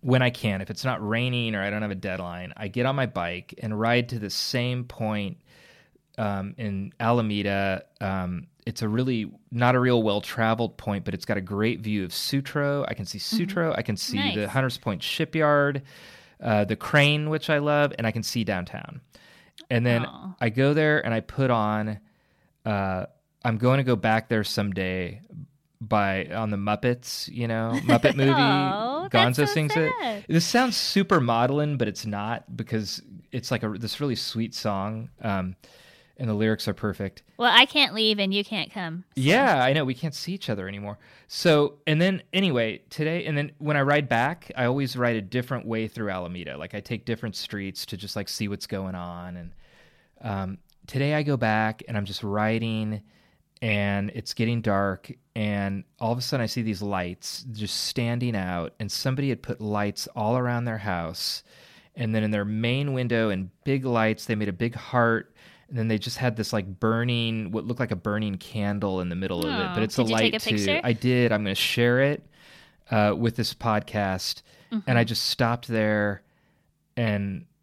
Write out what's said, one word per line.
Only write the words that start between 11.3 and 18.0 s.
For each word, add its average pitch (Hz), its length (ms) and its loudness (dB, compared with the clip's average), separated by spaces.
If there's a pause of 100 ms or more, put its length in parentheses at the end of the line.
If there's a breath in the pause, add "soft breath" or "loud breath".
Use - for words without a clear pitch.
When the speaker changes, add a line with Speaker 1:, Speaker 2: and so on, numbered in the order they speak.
Speaker 1:
a 101 40 -4
great 101 400 0
view 107 220 0
of 87 100 -6
Sutro. 143 760 -2
I - 60 -4
can - 120 -6
see 202 120 -10
Speaker 2:
Mm-hmm. - 200 -4
Speaker 1:
Sutro. 175 380 0
I - 60 -2
can - 160 -2
see - 200 -4
Speaker 2:
Nice. 269 180 0
Speaker 1:
the 104 140 0
Hunters 131 280 0
Point 98 240 -4
Shipyard, 147 800 2 (580 loud breath)
uh, 107 260 4
the 104 100 0
Crane, 147 560 4
which 156 180 -2
I 156 80 4
love, 147 400 4
and 113 80 -2